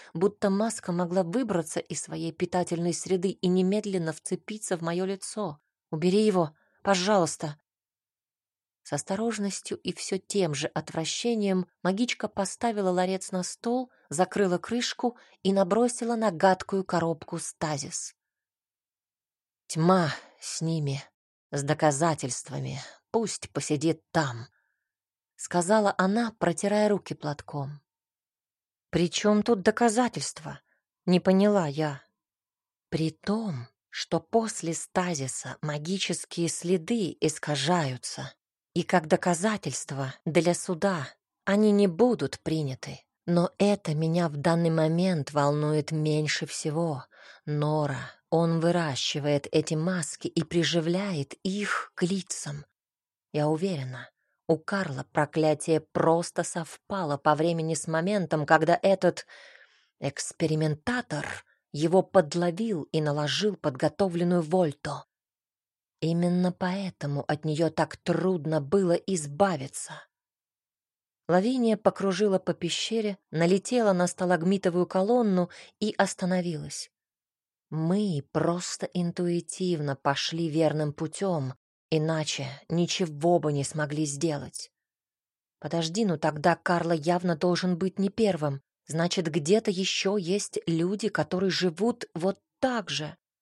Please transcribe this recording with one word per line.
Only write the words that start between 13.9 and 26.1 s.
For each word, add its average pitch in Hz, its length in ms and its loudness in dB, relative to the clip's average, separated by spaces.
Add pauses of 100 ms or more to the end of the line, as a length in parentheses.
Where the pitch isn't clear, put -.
закрыла 180 480 2
крышку 233 580 -4 (260)
и 190 120 2
набросила 226 640 2
на 220 140 0
гадкую 185 540 2
коробку 165 540 -2
стазис. - 760 -6 (1500)
«Тьма 170 420 4 (280)
с - 220 -10
ними, 151 420 -2 (480)
с 143 120 -4
доказательствами, 139 1160 0 (320)
пусть - 400 -4
посидит 156 600 -2
там», 127 380 -2 (880)
сказала 196 600 2
она, 214 420 0